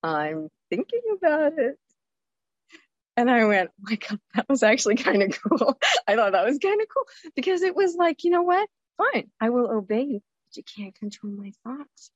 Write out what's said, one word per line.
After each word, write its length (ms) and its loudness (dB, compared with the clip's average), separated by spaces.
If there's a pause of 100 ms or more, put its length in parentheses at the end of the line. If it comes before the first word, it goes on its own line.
"I'm 460 -4 (200)
thinking 320 -4 (160)
about 400 2
it." 200 -2 (1400)
And 120 4
I 160 4
went, 260 2
"Oh 180 -20
my 60 -2
God, 240 -8 (160)
that 140 -2
was 140 2
actually 320 4
kinda 340 2
<laughs> 200 -6
cool." 280 2 (300)
I 80 4
thought 160 2
that 140 2
was 120 0
kinda 340 0
cool 120 -2 (320)
because 260 -2
it 140 0
was 200 0
like, 280 0
"You 80 2
know 120 2
what? 240 2 (300)
Fine, 320 0 (100)
I 100 0
will 200 0
obey 340 -2
you, 180 -6 (260)
but 100 -20
you 60 -18
can't 320 -16
control 380 -12
my 180 -14 (120)
thoughts. 520 -16